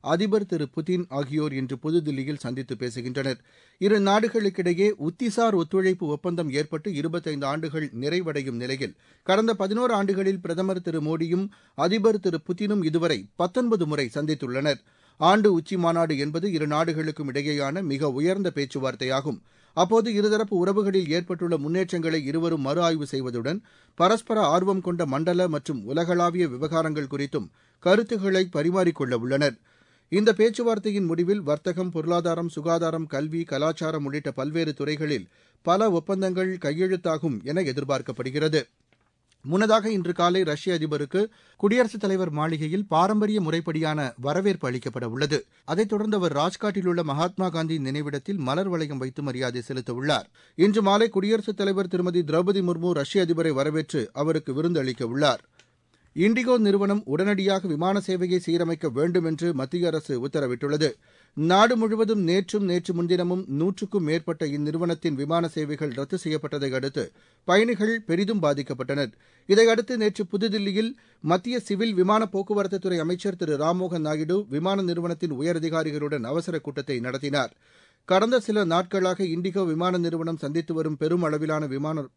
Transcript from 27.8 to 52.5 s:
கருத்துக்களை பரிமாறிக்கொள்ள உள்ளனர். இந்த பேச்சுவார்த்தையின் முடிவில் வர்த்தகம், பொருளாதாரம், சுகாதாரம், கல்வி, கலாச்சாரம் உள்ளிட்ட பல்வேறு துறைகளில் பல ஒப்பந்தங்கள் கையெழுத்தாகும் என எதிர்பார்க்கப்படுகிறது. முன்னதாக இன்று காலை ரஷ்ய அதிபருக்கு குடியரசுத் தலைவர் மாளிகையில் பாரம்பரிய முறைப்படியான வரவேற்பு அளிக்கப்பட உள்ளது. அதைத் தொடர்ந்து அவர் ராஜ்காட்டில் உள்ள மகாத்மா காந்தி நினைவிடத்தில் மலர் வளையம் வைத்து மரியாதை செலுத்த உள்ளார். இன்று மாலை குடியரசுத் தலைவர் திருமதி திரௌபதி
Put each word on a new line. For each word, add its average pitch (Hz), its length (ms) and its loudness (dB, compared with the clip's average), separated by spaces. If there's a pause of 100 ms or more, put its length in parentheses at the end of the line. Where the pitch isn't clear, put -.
கருத்துக்களை 196 600 2 (100)
பரிமாறிக்கொள்ள 156 640 0
உள்ளனர். 135 400 0 (540)
இந்த 214 220 4
பேச்சுவார்த்தையின் 214 760 2
முடிவில் 175 340 0
வர்த்தகம், 170 480 -2
பொருளாதாரம், 170 600 -2
சுகாதாரம், 165 560 -2
கல்வி, 156 360 -4
கலாச்சாரம் 156 600 -2
உள்ளிட்ட 143 260 -6
பல்வேறு 151 420 -4
துறைகளில் 143 540 -4 (380)
பல 202 260 4
ஒப்பந்தங்கள் 185 680 -2
கையெழுத்தாகும் 160 840 -2
என 151 180 -2
எதிர்பார்க்கப்படுகிறது. 135 1040 -2 (840)
முன்னதாக 214 440 4
இன்று 175 240 -2
காலை 180 300 4
ரஷ்ய 156 320 -2
அதிபருக்கு 151 460 -2 (380)
குடியரசுத் 220 440 2
தலைவர் 185 280 0
மாளிகையில் 156 560 -2
பாரம்பரிய 208 540 2
முறைப்படியான 156 640 -2 (120)
வரவேற்பு 175 500 0
அளிக்கப்பட 123 380 -4
உள்ளது. 135 340 -2 (260)
அதைத் 202 260 0
தொடர்ந்து 214 260 0
அவர் 170 200 0
ராஜ்காட்டில் 185 500 0
உள்ள 175 160 0
மகாத்மா 170 460 -2
காந்தி 160 300 -2
நினைவிடத்தில் 143 600 -4
மலர் 151 300 0
வளையம் 151 340 -4
வைத்து 131 200 -6
மரியாதை 127 400 -4
செலுத்த 127 300 -6
உள்ளார். 131 360 -2 (280)
இன்று 202 260 6
மாலை 208 260 4
குடியரசுத் 208 500 0
தலைவர் 196 320 0
திருமதி 180 320 2
திரௌபதி 180 400 2